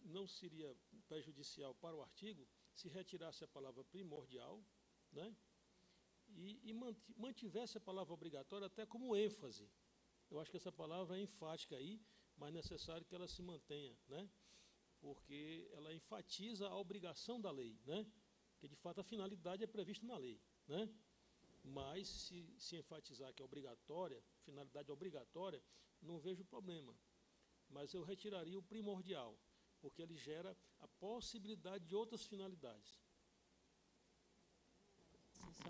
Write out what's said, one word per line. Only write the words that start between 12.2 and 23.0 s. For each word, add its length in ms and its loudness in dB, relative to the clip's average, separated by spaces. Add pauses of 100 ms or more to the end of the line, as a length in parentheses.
mas 140 -2
é 20 -2
necessário 540 0
que 80 -8
ela 120 0
se 160 -2
mantenha, 540 0 (120)
né, 200 2 (720)
porque 720 -2
ela 220 -4
enfatiza 720 2
a 80 0
obrigação 640 0
da 100 4
lei, 360 0
né, 200 4 (520)
que 100 -8
de 80 -10
fato 240 -2
a 40 2
finalidade 600 2
é 20 6
prevista 400 2
na 100 0
lei, 220 0 (280)
né, 220 6 (760)
mas 440 2
se, 500 -2
se 180 -2
enfatizar 560 -6